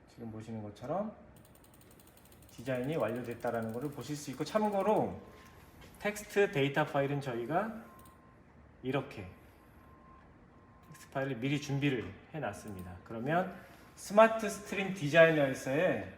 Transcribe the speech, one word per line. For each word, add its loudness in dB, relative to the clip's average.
지금 -14
보시는 -10
것처럼 -6
디자인이 -4
완료됐다라는 -2
것을 -6
보실 -8
수 -10
있고, -6
참고로 0
텍스트 2
데이터 2
파일은 0
저희가 -2
이렇게 -4
텍스트 -20
파일을 -2
미리 0
준비를 0
해놨습니다. -8
그러면 -2
스마트 6
스트림 -4
디자이너에서의 4